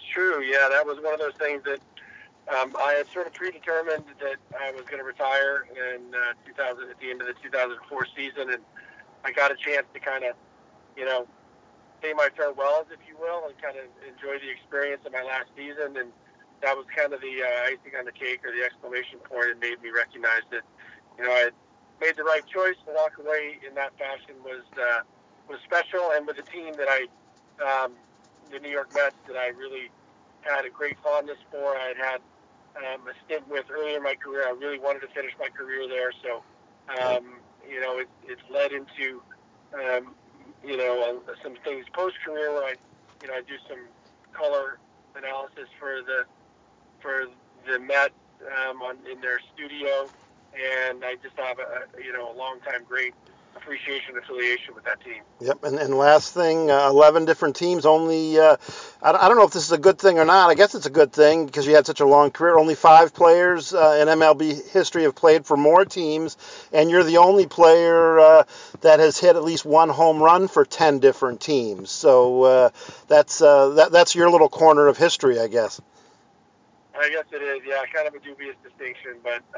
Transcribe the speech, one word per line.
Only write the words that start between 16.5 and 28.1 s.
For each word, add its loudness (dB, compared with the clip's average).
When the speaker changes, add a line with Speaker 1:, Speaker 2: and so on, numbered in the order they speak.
Speaker 1:
that -6
was -18
kind -6
of -14
the, -14
uh, -6
icing -12
on -14
the -18
cake -14
or -14
the -8
exclamation -14
point. -8
It -14
made -12
me -20
recognize -6
that, -14
you -10
know, -6
I -2
had -16
made -6
the -12
right -6
choice. -6
To -16
walk -6
away -10
in -20
that -12
fashion -18
was, -18
uh, -6
was -18
special. -6
And -6
with -14
a -20
team -20
that -8
I, -6
um, -8